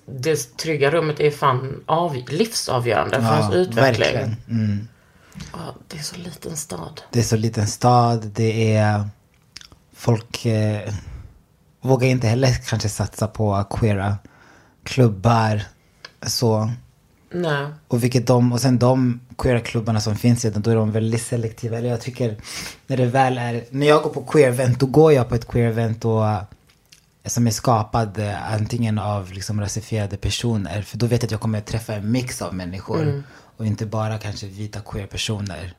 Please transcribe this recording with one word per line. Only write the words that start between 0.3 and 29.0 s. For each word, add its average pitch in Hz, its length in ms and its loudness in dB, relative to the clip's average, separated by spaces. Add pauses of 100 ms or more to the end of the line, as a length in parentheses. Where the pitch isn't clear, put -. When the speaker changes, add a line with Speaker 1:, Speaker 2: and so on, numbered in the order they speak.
Speaker 1:
trygga 147 340 0
rummet 156 280 0
är 151 120 4
fan 131 540 -2
av-, 156 440 0
livsavgörande 120 840 0
för 120 80 2
Speaker 2:
Ja, 110 160 4
Speaker 1:
ens 104 160 2
utveckling. 123 440 2 (140)
Speaker 2:
verkligen. 110 220 -2 (140)
Mm. 110 380 0 (680)
Speaker 1:
Ja, 165 220 -12 (120)
det 165 100 -14
är 151 40 -12
så - 160 -10
liten 170 400 -10
stad. - 440 -10 (100)
Speaker 2:
Det 117 80 0
är 113 40 4
så 113 120 0
liten 110 320 0
stad. 117 680 2
Det 110 400 2
är, 104 340 2 (840)
folk, - 500 -2
eh, 107 480 0 (880)
vågar 127 260 4
inte 123 200 2
heller 123 260 4 (160)
kanske 107 200 -2
satsa 104 380 -4
på 101 420 0
queera 104 460 0 (680)
klubbar, 110 800 2 (640)
så. 110 460 0 (600)
Speaker 1:
Nej. 151 360 -2 (200)
Speaker 2:
Och 120 160 -2
vilket 123 240 2
de, 123 260 6
och 117 80 -2
sen 127 180 4
de 123 400 2 (180)
queera 123 220 2
klubbarna 113 420 -2
som 104 140 -2
finns 120 300 2
redan, 104 160 -2
då 113 100 2
är 113 40 4
de 110 160 2
väldigt 113 320 0
selektiva. 113 540 -6
Eller 120 120 -4
jag 113 120 -4
tycker, 123 360 -4 (500)
när 135 100 -2
det 127 80 4
väl 131 320 2
är, 120 320 -4
när 143 180 0
jag 151 160 8
går 156 60 -2
på 139 120 -8
queer 139 280 4
event, 123 300 2
då 135 60 4
går 151 280 8
jag 123 160 4
på 123 60 -2
ett 113 120 -2
queer 120 220 2
event 113 360 -2
och, 110 220 2
eh, 104 140 0 (840)
som 120 220 0
är 110 40 2
skapad, 110 680 0
eh, 104 340 -4
antingen 107 460 -2
av, 98 320 -4